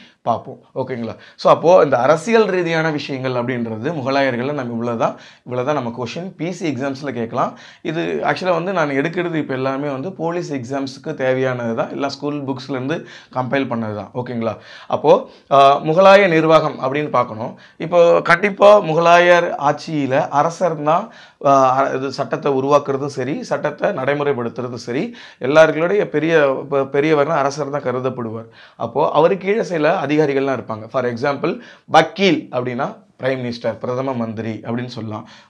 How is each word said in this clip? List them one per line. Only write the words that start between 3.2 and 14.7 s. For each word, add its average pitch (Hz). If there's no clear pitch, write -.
அப்படின்றது 120
முகலாயர்கள்ல 135
நம்ம 127
இவ்வளவுதான், 120
இவ்வளவுதான் 127
நம்ம 120
கொஸ்டின் 170
பி 170
சி 175
எக்ஸாம்ஸ்ல 135
கேட்கலாம். 120
இது 165
ஆக்சுவலா 165
வந்து 175
நான் 156
எடுக்கிறது 165
இப்ப 135
எல்லாமே 135
வந்து 139
போலீஸ் 160
எக்ஸாம்ஸ்க்கு 135
தேவையானது 127
தான். 156
எல்லாம் -
ஸ்கூல் 147
புக்ஸ்ல 131
இருந்து 135
கம்பைல் 127
பண்ணது 113
தான். 98
ஓகேங்களா? 123